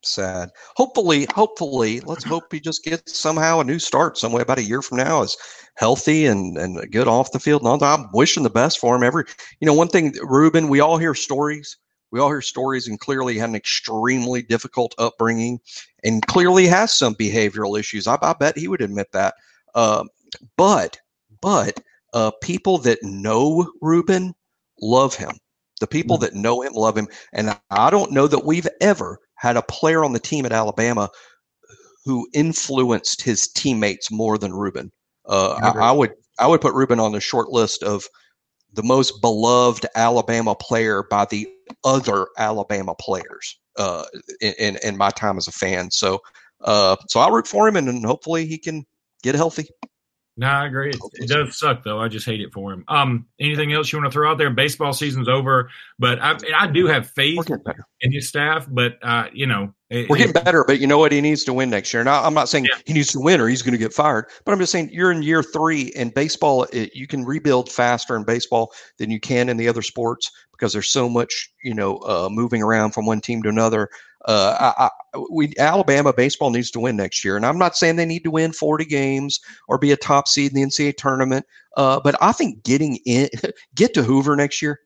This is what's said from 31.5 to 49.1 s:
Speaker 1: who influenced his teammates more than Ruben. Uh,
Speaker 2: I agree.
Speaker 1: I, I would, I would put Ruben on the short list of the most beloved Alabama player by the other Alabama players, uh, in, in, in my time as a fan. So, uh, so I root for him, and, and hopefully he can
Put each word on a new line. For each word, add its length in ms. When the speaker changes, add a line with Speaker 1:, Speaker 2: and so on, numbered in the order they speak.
Speaker 1:
who 280
influenced 880
his 260
teammates 640
more 260
than 140
Ruben. 400
Uh, 340
Speaker 2:
I 100
agree. 120
Speaker 1:
I, 60
I 40
would, 220
I 80
would 140
put 140
Ruben 260
on 100
the 100
short 280
list 340
of 240
the 100
most 380
beloved 760
Alabama 600
player 560
by 200
the 180
other 420
Alabama 580
players, 600
uh, 260
in, 180
in, 240
in 140
my 140
time 280
as 100
a 40
fan. 380
So, 300
uh, 340
so 120
I 100
root 160
for 220
him, 80
and, 120
and 160
hopefully 420
he 120
can 260